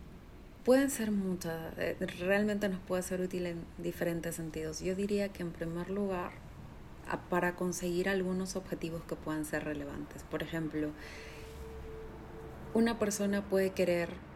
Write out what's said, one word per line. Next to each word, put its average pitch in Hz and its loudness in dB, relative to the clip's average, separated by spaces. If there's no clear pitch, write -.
Pueden 262 8
ser 220 0
muchas, 175 0
eh, - 0
realmente 202 4
nos 185 0
puede 185 0
ser 180 -2
útil 180 0
en 170 -4
diferentes 170 0
sentidos. 156 -4
Yo 180 0
diría 202 2
que 196 -8
en 170 -2
primer 170 -4
lugar, 190 0
a-, - 0
para 180 4
conseguir 180 2
algunos 185 2
objetivos 165 -4
que 160 -2
puedan 156 -2
ser 151 0
relevantes. 147 -4
Por - -2
ejemplo, 156 0
una 226 4
persona 202 2
puede 190 4
querer, 175 4